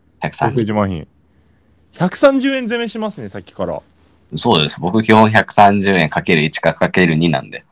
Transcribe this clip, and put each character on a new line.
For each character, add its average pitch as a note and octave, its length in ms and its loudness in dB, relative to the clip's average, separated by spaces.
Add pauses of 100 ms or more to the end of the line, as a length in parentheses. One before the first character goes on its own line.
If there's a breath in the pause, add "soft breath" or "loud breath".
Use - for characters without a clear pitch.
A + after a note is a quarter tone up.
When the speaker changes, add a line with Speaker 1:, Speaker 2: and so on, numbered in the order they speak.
(200)
Speaker 1:
百 - 140 -6
三 C#3 160 -2
十。 C#3 40 -10
Speaker 2:
ソ - 20 -2
ー - 40 0
セ - 20 -2
ー G#2 40 -2
ジ G#2+ 60 -6
マ G#2 140 0
フ F#2+ 60 -4
ィ D#2 100 -8
ン。 - 60 -18 (840)
百 F#3 240 -4
三 C4+ 240 4
十 C4+ 140 -2
円 C4 140 -6
攻 A#3 100 -4
め A#3 100 -6
し A3+ 100 -10
ま G#3+ 120 -6
す F3 100 -16
ね、 G#2+ 80 -12
さ G2+ 120 -12
っ - 20 -20
き - 100 -20
か F#2 140 -6
ら。 D#2+ 160 -8 (520)
Speaker 1:
そ F#2+ 240 2
う D2+ 40 2
で D2 80 -2
す。 - 100 -12
僕 F#2+ 220 -2
基 A2 100 2
本 A2 180 6
百 G#2 220 0
三 G2+ 280 4
十 G2 140 0
円 D#2+ 140 2
か D#2+ 140 -4
け F#2 140 2
る D2+ 60 2
一 D#2+ 180 -4
か E2 120 2
か F2 160 -2
け F#2 180 2
る D#2+ 100 2
二 E2+ 120 2
な C#2 120 -2
ん C#2+ 100 -16
で。 - 220 -18